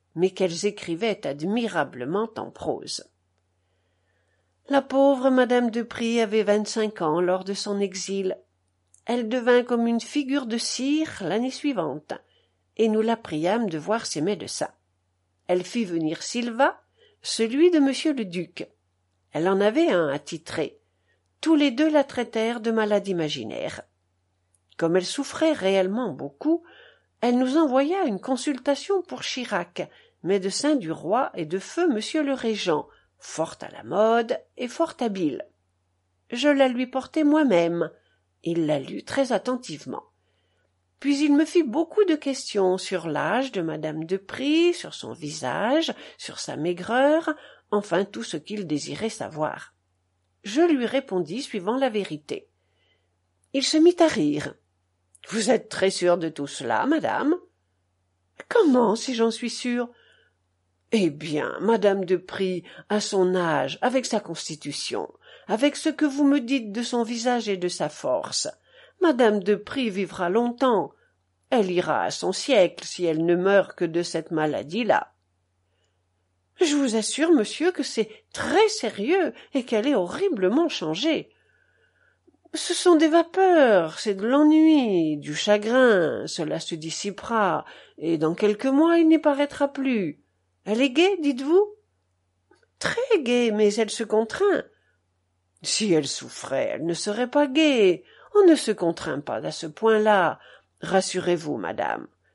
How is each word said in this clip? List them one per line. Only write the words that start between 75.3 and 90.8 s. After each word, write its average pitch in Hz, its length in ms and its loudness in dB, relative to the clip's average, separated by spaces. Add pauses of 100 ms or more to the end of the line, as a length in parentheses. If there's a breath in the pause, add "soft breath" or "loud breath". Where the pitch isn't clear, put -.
Je 294 160 2
vous 269 200 2
assure, 277 360 0
monsieur, 247 400 2
que 277 100 -6
c'est - 280 -4 (240 loud breath)
très 415 340 2
sérieux 277 640 -2 (220 loud breath)
et 254 100 0
qu'elle 226 240 0
est - 60 2
horriblement 226 720 0
changée. 190 640 -2 (1200)
Ce - 180 -6
sont 349 220 4
des 311 140 6
vapeurs, 311 920 4
c'est 208 160 -2
de 190 100 -4
l'ennui, 269 920 6
du 147 180 -8
chagrin, 208 920 2
cela 156 320 -4
se 170 160 -8
dissipera, 190 880 -2 (340 loud breath)
et 165 180 0
dans 156 180 0
quelques 208 320 0
mois 320 320 4
il 330 100 6
n'y 320 100 6
paraîtra 285 540 0
plus. 254 480 -2 (440)
Elle 214 160 -2